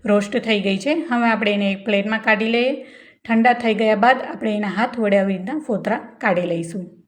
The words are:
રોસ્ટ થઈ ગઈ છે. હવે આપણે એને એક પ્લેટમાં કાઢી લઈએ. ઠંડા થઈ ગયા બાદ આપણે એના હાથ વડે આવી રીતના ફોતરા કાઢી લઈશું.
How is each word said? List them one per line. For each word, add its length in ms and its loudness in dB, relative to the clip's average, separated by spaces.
રોસ્ટ 340 2
થઈ 220 0
ગઈ 180 -2
છે. 160 -2
હવે 220 0
આપણે 220 0
એને 200 0
એક 120 -6
પ્લેટમાં 420 -2
કાઢી 280 2
લઈએ. 180 2
ઠંડા 300 4
થઈ 200 0
ગયા 220 2
બાદ 260 4
આપણે 340 -6
એના 220 -4
હાથ 200 -2
વડે 200 2
આવી 180 0
રીતના 220 -6
ફોતરા 420 -4
કાઢી 240 0
લઈશું. 380 -6